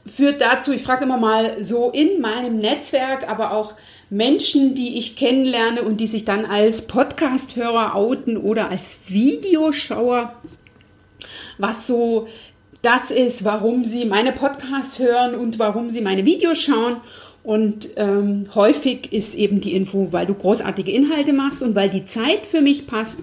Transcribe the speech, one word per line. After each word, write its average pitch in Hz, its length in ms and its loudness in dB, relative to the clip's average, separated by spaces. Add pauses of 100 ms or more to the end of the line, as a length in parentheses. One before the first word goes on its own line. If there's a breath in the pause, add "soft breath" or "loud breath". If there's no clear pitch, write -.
(140)
führt 285 280 2
dazu, 247 300 0
ich 247 100 -2
frage 254 220 -2
immer 254 120 0
mal 226 460 0
so 240 280 0
in 320 300 2
meinem 233 380 -2
Netzwerk, 262 720 -2
aber 220 220 -4
auch 214 200 -4 (380 loud breath)
Menschen, 262 640 4
die 240 240 -4
ich - 180 -8
kennenlerne 240 680 2
und 220 180 0
die 220 40 0
sich 220 200 -4
dann 214 180 0
als 208 380 2
Podcast-Hörer 240 1120 -2
outen 226 420 0
oder 208 340 -2
als - 360 -8
Videoschauer, 247 1300 0 (1200 loud breath)
was 220 300 -2
so 233 420 0 (540 loud breath)
das 247 280 2
ist, 240 340 2
warum 214 400 0
sie 233 200 -4
meine 226 280 2
Podcasts 269 680 -4
hören 247 340 2
und 220 240 -4
warum 226 320 -2
sie 226 120 -6
meine 190 220 0
Videos 330 380 2
schauen. 233 360 0 (440 loud breath)
Und, 214 540 -2
ähm, 202 580 0
häufig 226 580 2
ist 202 220 -4
eben 202 260 0
die - 140 -4
Info, 190 380 -2
weil 175 140 -2
du 196 80 -2
großartige 196 580 -2
Inhalte 294 400 2
machst 277 320 0
und 220 100 0
weil 202 160 2
die 190 140 -4
Zeit 269 420 -2
für 320 140 0
mich 285 260 4
passt 220 360 -6